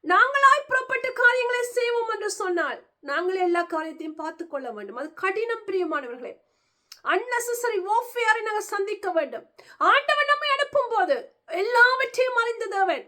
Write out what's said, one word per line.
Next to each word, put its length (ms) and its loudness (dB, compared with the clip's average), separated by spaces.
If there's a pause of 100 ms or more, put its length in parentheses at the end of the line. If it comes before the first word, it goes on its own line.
நாங்களாய் 600 4
புறப்பட்டு 460 -2
காரியங்களை 500 2
செய்வோம் 460 -2
என்று 220 -4
சொன்னால், 500 -2 (200)
நாங்களே 400 -2
எல்லா 220 2
காரியத்தையும் 600 -6
பார்த்து 240 -8
கொள்ள 260 -8
வேண்டும். 240 -12
அது 180 -10
கடினம், 520 -2
பிரியமானவர்களே. 680 -4 (720)
unnecessary 840 -2
warfare-ஐ 560 0
நாங்கள் 320 -4
சந்திக்க 380 -4
வேண்டும். 340 -4 (320)
ஆண்டவர் 520 4
நம்மை 200 0
அனுப்பும் 400 0
போது, 260 2 (300)
எல்லாவற்றையும் 880 2
அறிந்த 320 0
தேவன் 420 0